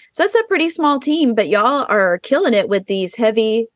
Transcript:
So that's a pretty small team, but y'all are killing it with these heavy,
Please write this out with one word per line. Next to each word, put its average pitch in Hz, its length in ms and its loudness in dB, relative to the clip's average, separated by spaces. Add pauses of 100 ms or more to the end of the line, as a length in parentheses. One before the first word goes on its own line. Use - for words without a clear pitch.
(120)
So 320 120 0
that's 415 120 0
a 453 140 2
pretty 330 200 0
small 294 300 0
team, 294 340 0
but 208 140 0
y'all 226 400 0
are 185 320 0
killing 285 340 0
it 202 140 0
with 196 200 -2
these 190 280 -4
heavy, 220 600 0